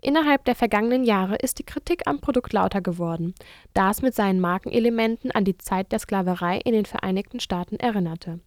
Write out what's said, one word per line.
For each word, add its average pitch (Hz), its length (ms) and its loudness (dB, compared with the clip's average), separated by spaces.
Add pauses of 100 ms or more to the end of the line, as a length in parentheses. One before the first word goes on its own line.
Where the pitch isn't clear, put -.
Innerhalb 294 460 2
der 247 80 2
vergangenen 233 500 2
Jahre 196 320 2
ist - 220 -4
die - 80 -12
Kritik - 400 -4
am 285 160 -2
Produkt 247 320 -2
lauter 190 260 0
geworden, 170 540 -4 (400)
da 190 160 4
es 208 100 -2
mit 262 140 2
seinen 190 260 2
Markenelementen 226 920 0
an 214 120 2
die 190 140 0
Zeit - 340 -4
der 175 60 -2
Sklaverei 180 680 -2
in 240 80 2
den 214 140 2
Vereinigten 190 540 -4
Staaten 180 360 -4
erinnerte. 170 720 -2